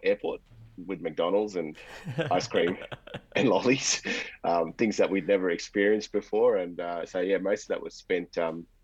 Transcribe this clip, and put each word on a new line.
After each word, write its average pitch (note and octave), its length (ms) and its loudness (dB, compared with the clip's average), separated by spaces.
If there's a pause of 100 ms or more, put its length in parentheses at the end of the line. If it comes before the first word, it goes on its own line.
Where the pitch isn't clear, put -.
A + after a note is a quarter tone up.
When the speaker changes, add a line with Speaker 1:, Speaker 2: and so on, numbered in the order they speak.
Speaker 1:
Airport - 360 0 (460)
with F2+ 140 -6
McDonald's F2+ 560 0
and D#2+ 200 -4 (280)
Speaker 2:
<laughs> D3 260 -4
Speaker 1:
ice F2+ 160 2
cream F2 300 0 (580)
and - 140 4
lollies, A2 520 2 (440)
um, E2+ 300 0
things A2 240 0
that F2+ 120 4
we'd F#2 160 0
never F#2 240 4
experienced G#2 600 0
before. G#2+ 460 2
And, F2 200 -4
uh, E2+ 280 -6
so, - 120 -6
yeah, F#2 200 2
most F#2+ 240 0
of - 80 -16
that G2 120 -2
was - 120 -10
spent, - 440 -4
um, E2 260 -2 (200)